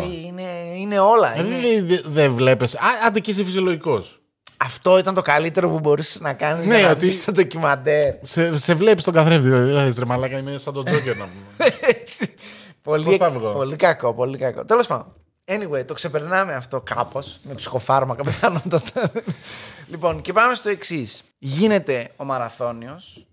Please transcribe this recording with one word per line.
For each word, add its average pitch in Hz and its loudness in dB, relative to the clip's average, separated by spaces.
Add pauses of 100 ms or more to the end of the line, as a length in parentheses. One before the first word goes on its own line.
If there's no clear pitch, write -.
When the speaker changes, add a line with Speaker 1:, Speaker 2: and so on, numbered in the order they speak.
Speaker 1:
μαλλί, 90 -8
είναι, 180 -12 (360)
είναι 202 -2
όλα, 196 6
Speaker 2:
Δηλαδή, 180 -2
Speaker 1:
είναι 240 2
Speaker 2:
δε-, 175 2
δε-, 165 -2
δεν 147 2
βλέπεις. 127 2
Α, - -8 (260)
άντε 214 0
και 220 -4
είσαι 196 -2
φυσιολογικός. 175 -2 (480)
Speaker 1:
Αυτό 180 2
ήταν 185 0
το 180 0
καλύτερο 160 0
που 160 -2
μπορούσες 147 0
να 143 -4
κάνεις 156 -4
Speaker 2:
Ναι, 226 4
Speaker 1:
για 202 6
να 165 6
Speaker 2:
ότι 156 2
Speaker 1:
δεις 185 0
το 214 -2
ντοκιμαντέρ. 151 2
Speaker 2:
Σε, 165 0
σε 170 2
βλέπεις 190 4
τον 180 0
καθρέφτη, 160 6
δηλαδή, 127 4 (160)
«Ε, 123 2
ρε 123 -4
μαλάκα, 127 -2
είμαι 139 -8
σαν 139 -8
τον 135 -6
Τζόκερ», 131 0
να 101 -10
πούμε. 95 -2
Speaker 1:
<laughs> - -18 (200)
Έτσι. - -8 (480)
Πολύ, 151 0
Speaker 2:
Πώς 190 4
θα 180 2
βγω; 113 -4
Speaker 1:
πολύ 139 -4
κακό, 151 2
πολύ 127 -4
κακό. - -6
Τέλος 240 2
πάντων. - -6 (380)
Anyway, 165 -4
το 151 -12
ξεπερνάμε 165 -4
αυτό 127 -8
κάπως, - -6
με 139 -14
ψυχοφάρμακα 131 -2
πιθανότατα. 170 -2 (760)
Λοιπόν, 160 -4
και 180 -6
πάμε 233 4
στο 214 -6
εξής. 175 -6 (160)
Γίνεται 147 0
ο 143 -12
μαραθώνιος 120 -8